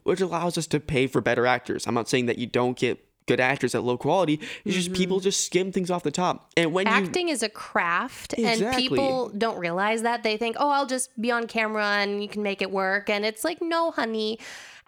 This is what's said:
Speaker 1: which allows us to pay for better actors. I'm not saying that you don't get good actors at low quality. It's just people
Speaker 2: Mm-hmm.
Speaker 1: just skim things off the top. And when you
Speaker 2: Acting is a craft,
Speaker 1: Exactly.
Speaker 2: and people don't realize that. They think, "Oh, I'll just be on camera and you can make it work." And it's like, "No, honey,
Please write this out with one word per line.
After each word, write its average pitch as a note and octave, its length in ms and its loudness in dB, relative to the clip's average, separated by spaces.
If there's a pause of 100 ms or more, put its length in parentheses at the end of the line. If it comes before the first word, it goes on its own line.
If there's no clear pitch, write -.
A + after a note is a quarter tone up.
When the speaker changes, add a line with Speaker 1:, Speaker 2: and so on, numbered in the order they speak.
Speaker 1:
which F#3 180 2
allows E3+ 340 0
us E3 120 -2
to D3+ 120 2
pay C3+ 260 2
for B2+ 140 0
better A#2+ 240 4
actors. - 420 0
I'm A#2 80 0
not A#2 140 0
saying B2+ 180 2
that A#2 120 0
you A#2+ 80 -4
don't B2 320 0
get - 260 0 (240)
good B2 100 4
actors B2+ 340 2
at A2 120 0
low B2 120 0
quality. D#3 440 2 (240)
It's F#3+ 100 -2
just F3+ 200 -2
people F#3 240 2
Speaker 2:
Mm-hmm. F3+ 60 -2
Speaker 1:
just G3 220 0
skim F#3 240 0
things F3+ 220 -2
off F3 100 -2
the D3+ 80 -2
top. E3+ 460 -2
And E3 160 4
when F#3 160 2
you A3 40 4
Speaker 2:
Acting C4+ 360 0
is C4+ 160 -2
a G#3+ 40 0
craft, F#3+ 880 -4
Speaker 1:
Exactly. A3 300 2
Speaker 2:
and B3+ 100 0
people B3+ 520 0
don't G#3 300 -2
realize F#3+ 440 0
that. A#3 220 0
They A3 120 0
think, A3+ 220 -2
"Oh, D4 120 2
I'll C#4 180 2
just B3+ 200 -4 (120)
be A#3 100 0
on A#3 160 0
camera G#3+ 400 0 (120)
and G3+ 220 0
you G#3 80 -6
can G#3 140 -6
make G3 180 -2
it F#3+ 120 -2
work." G3 360 0
And G#3 160 0
it's A3 200 -2
like, E4 180 -4
"No, E4 300 0
honey, A3+ 480 -2 (460)